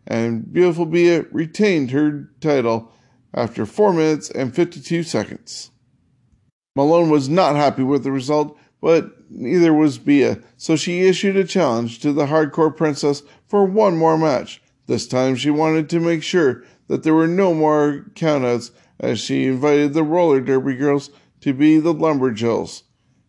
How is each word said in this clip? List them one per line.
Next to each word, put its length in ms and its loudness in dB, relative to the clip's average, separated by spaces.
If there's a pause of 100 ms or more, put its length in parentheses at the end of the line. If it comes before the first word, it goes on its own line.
and 460 -4
Beautiful 320 0
Bia 460 2
retained 600 -2
her 380 -2 (100)
title 520 -2 (420)
after 320 -4
four 260 2
minutes 380 0
and 260 -6
fifty-two 480 -4
seconds. 680 -8 (1040)
Malone 340 2
was 180 2
not 280 2
happy 280 0
with 200 0
the 80 -4
result, 460 -2 (240)
but 480 0
neither 440 0
was 240 2
Bia, 420 2 (180)
so 180 -2
she 260 -4
issued 340 2
a 80 2
challenge 560 -2
to 140 -2
the 140 0
Hardcore 480 0
Princess 480 -2 (240)
for 180 2
one 320 2
more 200 2
match. 440 -2 (260)
This 200 -2
time 280 0
she 140 -2
wanted 400 0
to 100 0
make 240 -2
sure 400 0 (240)
that 160 -4
there 120 2
were 120 4
no 260 2
more 600 0
countouts, 580 -2 (260)
as 220 -4
she 260 -2
invited 480 2
the 100 0
Roller 360 2
Derby 360 -2
girls 340 -2 (320)
to 100 -2
be 280 4
the 140 0
Lumberjills. 880 -2 (460)